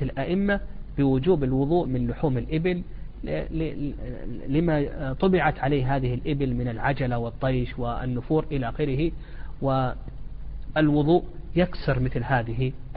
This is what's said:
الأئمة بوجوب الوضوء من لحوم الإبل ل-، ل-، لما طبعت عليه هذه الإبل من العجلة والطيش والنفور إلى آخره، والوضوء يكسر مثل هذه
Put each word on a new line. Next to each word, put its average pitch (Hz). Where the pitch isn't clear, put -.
الأئمة 170
بوجوب 139
الوضوء 139
من 123
لحوم 127
الإبل 165
ل-، 139
ل-، 151
لما 147
طبعت 170
عليه 139
هذه 127
الإبل 139
من 123
العجلة 123
والطيش 123
والنفور 123
إلى 127
آخره، 151
والوضوء 147
يكسر 147
مثل 127
هذه 123